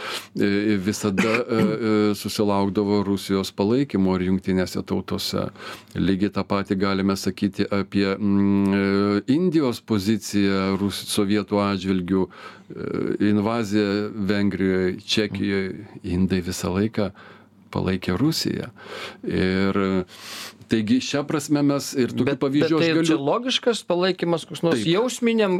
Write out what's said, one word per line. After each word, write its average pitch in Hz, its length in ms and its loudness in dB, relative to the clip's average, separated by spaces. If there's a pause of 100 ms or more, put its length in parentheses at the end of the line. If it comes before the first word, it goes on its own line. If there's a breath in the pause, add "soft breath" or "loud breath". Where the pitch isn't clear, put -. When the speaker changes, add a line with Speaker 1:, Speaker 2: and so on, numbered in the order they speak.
(360 loud breath)
Speaker 1:
E, 104 420 2
visada, 104 560 0
e, 120 240 -2
e, 107 560 2
susilaukdavo 101 880 0
Rusijos 98 480 -2
palaikymo 101 640 2
ir 92 140 0
jungtinėse 92 580 0
tautose. 95 600 -4 (440 loud breath)
Lygiai 92 380 0
tą 98 160 -4
patį 98 320 0
galime 98 400 2
sakyti 101 480 -2
apie, 98 400 0
mm, 98 640 2 (460)
e, 101 40 -2 (120)
Indijos 156 460 2
poziciją 104 480 0 (480)
Rus-, 95 320 -2
sovietų 104 500 0
atžvilgių, 95 640 0
e, - 1080 -4
invaziją 104 840 0
Vengrijoje, 95 840 0
Čekijoje. 98 880 -2 (160)
Indai 92 400 0
visą 90 280 -6
laiką 101 360 0 (600 loud breath)
palaikė 92 500 -2
Rusiją. - 520 -2 (560 loud breath)
Ir, 95 520 0 (920 loud breath)
taigi, 113 340 2
šia 143 240 -2
prasme 147 380 0
mes 143 320 0
ir 120 180 0
tokių 120 120 0
Speaker 2:
Bet, 135 160 -2
Speaker 1:
pavyzdžių 147 360 2
Speaker 2:
bet 156 40 4
Speaker 1:
aš 165 40 4
Speaker 2:
tai 165 80 2
Speaker 1:
galiu 165 160 2
Speaker 2:
čia 156 80 4
logiškas 226 680 0
palaikymas, 175 600 0
koks - 180 -14
nors 165 140 2
Speaker 1:
Taip. 107 120 0
Speaker 2:
jausminiam 220 720 2